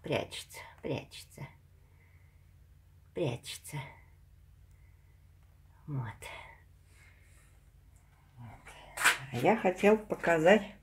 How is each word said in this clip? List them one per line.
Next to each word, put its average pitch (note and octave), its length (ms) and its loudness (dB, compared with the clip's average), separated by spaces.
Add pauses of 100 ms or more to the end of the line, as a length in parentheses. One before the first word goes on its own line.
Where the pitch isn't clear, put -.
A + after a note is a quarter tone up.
Прячется, - 560 -6 (240)
прячется. - 640 -10 (1700)
Прячется. D3+ 640 -6 (2000)
Вот. C3+ 200 -6 (2250)
Вот. A#2 120 -18 (840)
А A#2+ 40 -6
я E3+ 200 4
хотела G#3 400 4
показать E3+ 680 4 (200)